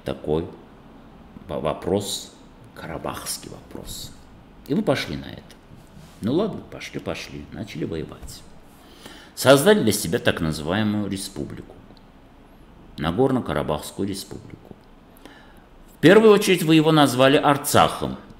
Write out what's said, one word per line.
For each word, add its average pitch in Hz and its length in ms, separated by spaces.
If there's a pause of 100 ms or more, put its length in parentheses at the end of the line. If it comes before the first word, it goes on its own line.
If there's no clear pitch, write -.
такой 76 420 (1000)
во-, 69 120
вопрос, 85 720 (420)
карабахский - 760
вопрос. - 640 (540)
И 135 80
вы 214 80
пошли 131 340
на 67 100
это. - 160 (800)
Ну 117 140
ладно, 175 260 (100)
пошли, - 300
пошли, 73 520
начали 82 320
воевать. - 580 (920)
Создали 143 480
для 107 100
себя 92 260
так - 220
называемую 98 680
республику. - 680 (1200)
Нагорно-Карабахскую 85 1080
республику. - 680 (1200)
В - 40
первую 214 320
очередь 190 300
вы 160 120
его 160 180
назвали 135 440
Арцахом, 90 840 (200)